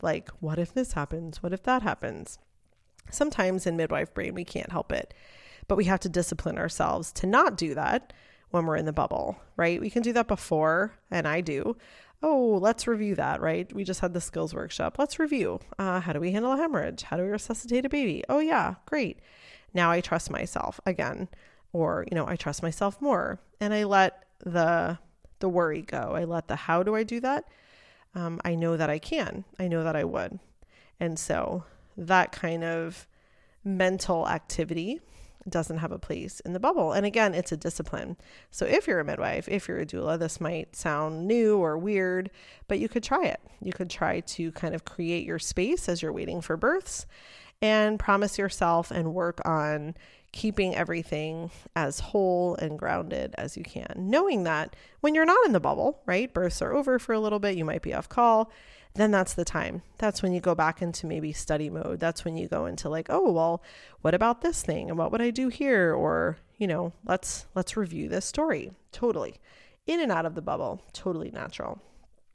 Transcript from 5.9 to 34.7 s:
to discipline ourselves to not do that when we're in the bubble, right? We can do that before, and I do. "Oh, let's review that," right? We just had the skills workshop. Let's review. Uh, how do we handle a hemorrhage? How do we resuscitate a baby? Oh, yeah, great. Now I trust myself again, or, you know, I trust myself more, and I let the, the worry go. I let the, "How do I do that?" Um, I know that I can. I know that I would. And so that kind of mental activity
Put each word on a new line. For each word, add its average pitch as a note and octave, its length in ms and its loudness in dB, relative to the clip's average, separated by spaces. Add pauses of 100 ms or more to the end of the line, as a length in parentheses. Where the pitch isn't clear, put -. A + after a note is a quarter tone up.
to - 80 -4
discipline E3+ 500 -2
ourselves - 540 -2
to - 140 -2
not A#3+ 300 6
do D#3 180 -2
that D3+ 380 -2 (380)
when E3+ 160 2
we're D#3 100 2
in D#3+ 80 0
the D#3 80 -2
bubble, - 480 -2 (160)
right? E3+ 240 2
We G#3+ 100 -4
can A#3+ 120 0
do A#3 120 0
that A#3 140 2
before, E3+ 680 2 (160)
and E3 160 0
I D#3 140 0
do. D#3+ 360 -2 (460)
"Oh, B3+ 380 4
let's A3 260 2
review G#3+ 280 0
that," C#3+ 260 -2
right? E3+ 320 -2
We G3+ 120 -6
just F#3 160 -4
had F3 120 0
the F3 80 -2
skills E3 340 -6
workshop. - 440 -4
Let's C#4+ 200 0
review. C4 420 0 (180)
Uh, F#3 220 0
how E3+ 120 -4
do D3 80 0
we F3 120 0
handle A#3 200 2
a C4+ 40 2
hemorrhage? B3+ 460 -2
How - 140 -4
do F3 60 0
we F#3+ 80 -2
resuscitate A#3+ 560 -2
a - 20 -2
baby? C4 400 0
Oh, C#4+ 120 4
yeah, D4 340 2 (120)
great. C#4 340 -2 (520)
Now F3 180 4
I E3+ 100 4
trust - 300 -2
myself - 540 -4
again, F#3 440 -2 (440)
or, E3+ 380 0
you - 40 -2
know, D#3+ 120 0
I F3 100 -2
trust - 260 -6
myself G3 380 -2
more, G#3+ 400 0 (200)
and G#3 120 0
I G#3+ 120 2
let F#3+ 400 4 (160)
the, E3+ 580 2 (400)
the F#3+ 100 0
worry E3+ 340 2
go. - 320 -4
I E3 100 -2
let E3 240 -4
the, - 80 -2
"How E3+ 260 2
do G#3 120 2
I A3 100 0
do A#3 160 -4
that?" C4 240 0 (720)
Um, E3+ 300 -4
I E3+ 120 0
know E3 200 2
that D#3 140 0
I D3+ 80 -2
can. G3+ 460 -4 (140)
I F#3 100 -2
know E3 160 0
that D#3+ 120 0
I D3+ 80 2
would. - 360 -4 (580)
And E3 200 -2
so - 460 -2 (360)
that F3+ 320 4
kind E3 320 -4
of E3 420 -4 (560)
mental F#3 640 2
activity E3+ 720 -4 (480)